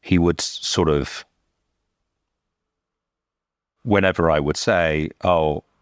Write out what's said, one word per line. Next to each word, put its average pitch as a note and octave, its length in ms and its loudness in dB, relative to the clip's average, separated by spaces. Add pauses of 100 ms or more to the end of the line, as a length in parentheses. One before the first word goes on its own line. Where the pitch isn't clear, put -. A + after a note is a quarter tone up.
he - 180 0
would E2+ 220 2
sort - 480 -2
of, C#2+ 360 -4 (2500)
whenever F#2+ 460 2
I D2+ 100 2
would D2 160 -2
say, D#2+ 540 0 (140)
"Oh, D#2+ 380 0 (200)